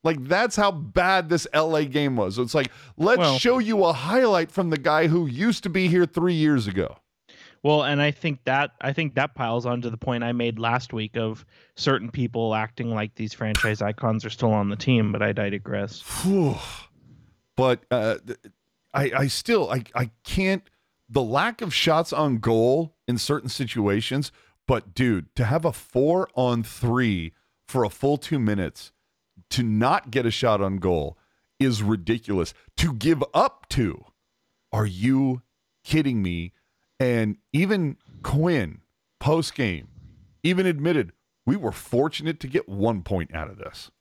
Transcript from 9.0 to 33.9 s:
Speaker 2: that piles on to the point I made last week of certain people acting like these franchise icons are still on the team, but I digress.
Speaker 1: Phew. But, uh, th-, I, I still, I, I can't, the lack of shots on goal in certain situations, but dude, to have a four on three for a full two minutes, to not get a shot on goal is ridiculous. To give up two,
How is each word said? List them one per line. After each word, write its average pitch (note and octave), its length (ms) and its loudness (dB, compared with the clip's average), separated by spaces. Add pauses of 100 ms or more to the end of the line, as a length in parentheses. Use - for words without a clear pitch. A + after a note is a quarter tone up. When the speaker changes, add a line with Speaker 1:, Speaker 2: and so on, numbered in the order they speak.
Speaker 2:
that C#3 180 0
piles A#2 320 -2
on A#2+ 160 -2
to A#2+ 80 -6
the A#2 80 -8
point A#2+ 260 -4
I A#2+ 80 -2
made A#2 280 -2
last A#2 340 -4
week A2 240 -6
of A2+ 260 -4 (320)
certain A#2 360 -2
people A#2 420 -2
acting A2+ 380 -4
like G#2+ 240 -4
these G#2+ 180 -8
franchise G#2+ 480 -2
icons G#2+ 420 -2
are A#2 60 -10
still A2+ 240 0
on G#2 160 0
the G2+ 60 -4
team, A2 360 2
but G#2 120 -2
I G#2+ 100 0
digress. G2+ 680 -6
Speaker 1:
Phew. F3 560 0 (1040)
But, B2+ 320 2
uh, A2+ 360 0
th-, A2+ 120 -10 (560)
I, C3+ 240 0
I C#3 100 0
still, F3 440 0
I, B2+ 120 -2 (120)
I A#2+ 160 -2 (120)
can't, F#3+ 380 0 (480)
the B2+ 140 2
lack D#3 380 -2
of F3+ 120 -6
shots E3 400 2
on C#3+ 240 2
goal A#2 580 2 (120)
in B2 100 -2
certain B2+ 320 -2
situations, A2+ 840 -2 (360)
but G#2+ 260 -2
dude, A2 420 0
to B2 100 0
have D#3 200 0
a - 80 0
four D#3+ 600 0
on B2 280 0
three A2+ 680 0 (340)
for B2+ 160 0
a G#2 60 0
full C#3+ 280 0
two D3 220 -4
minutes, G2+ 520 -2 (580)
to B2+ 140 -2
not A#2+ 480 0
get B2 140 0
a A2+ 60 2
shot G#2+ 300 0
on F#2+ 160 0
goal E2+ 400 0 (420)
is A#2+ 220 2
ridiculous. G2+ 720 0 (240)
To D#3+ 160 0
give C3+ 300 2 (100)
up D#3+ 360 0
two, G2+ 360 -2 (680)